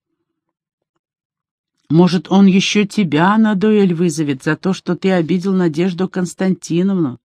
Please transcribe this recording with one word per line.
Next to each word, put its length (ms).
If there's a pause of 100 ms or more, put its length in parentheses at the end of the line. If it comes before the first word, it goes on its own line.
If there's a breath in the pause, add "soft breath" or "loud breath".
(1900)
Может, 420
он 140
ещё 400
тебя 520
на 180
дуэль 380
вызовет 500
за 120
то, 180
что 220
ты 160
обидел 420
Надежду 540
Константиновну? 1200